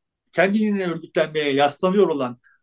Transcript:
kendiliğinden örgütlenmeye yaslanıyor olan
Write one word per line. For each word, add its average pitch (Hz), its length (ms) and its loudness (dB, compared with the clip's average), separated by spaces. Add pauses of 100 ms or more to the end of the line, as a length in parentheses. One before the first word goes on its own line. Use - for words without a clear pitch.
(320)
kendiliğinden 196 580 0
örgütlenmeye 156 640 -2
yaslanıyor 185 540 2
olan 127 320 -4 (220)